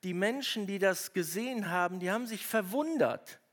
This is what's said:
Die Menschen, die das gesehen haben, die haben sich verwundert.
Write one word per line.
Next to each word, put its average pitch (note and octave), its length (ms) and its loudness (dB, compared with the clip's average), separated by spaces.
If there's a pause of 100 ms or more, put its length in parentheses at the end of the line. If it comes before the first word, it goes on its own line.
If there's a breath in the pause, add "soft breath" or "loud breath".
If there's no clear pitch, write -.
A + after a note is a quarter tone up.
Die F#3 100 -4
Menschen, G#3+ 540 0
die G3 120 -2
das F#3+ 360 2
gesehen G3 560 -2
haben, F3+ 300 2
die F3+ 100 0
haben A#3 160 0
sich A3 180 -8
verwundert. A3 960 0 (120)